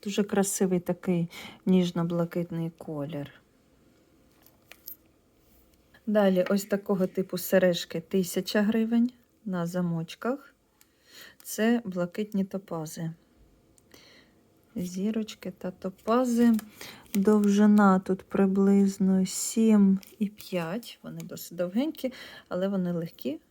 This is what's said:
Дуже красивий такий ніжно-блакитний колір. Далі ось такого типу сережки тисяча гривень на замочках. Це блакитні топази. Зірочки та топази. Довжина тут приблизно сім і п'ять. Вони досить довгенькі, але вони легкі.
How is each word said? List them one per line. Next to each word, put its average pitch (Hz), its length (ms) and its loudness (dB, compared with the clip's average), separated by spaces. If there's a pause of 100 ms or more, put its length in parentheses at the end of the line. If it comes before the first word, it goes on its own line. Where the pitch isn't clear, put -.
Дуже 202 160 0
красивий 190 560 0
такий 175 480 -2 (380)
ніжно-блакитний 170 1120 0
колір. 143 520 -10 (2750)
Далі 196 440 4
ось 202 140 0
такого 196 420 -2
типу 190 320 -6
сережки 185 640 0
тисяча 190 640 -2
гривень 226 480 0 (340)
на 180 220 -4
замочках. 180 880 -6 (880)
Це 233 420 0
блакитні 190 600 -4
топази. 170 680 -8 (1700)
Зірочки 196 760 -6
та 185 200 -12
топази. 233 840 2 (600)
Довжина 208 840 6
тут 190 240 -4
приблизно 196 1040 2
сім 202 760 4 (180)
і 208 80 -2
п'ять. 185 760 -8
Вони 165 180 -14
досить 170 380 -16
довгенькі, 247 540 -4 (360)
але 185 200 -4
вони 185 240 -2
легкі. 170 480 -8 (100)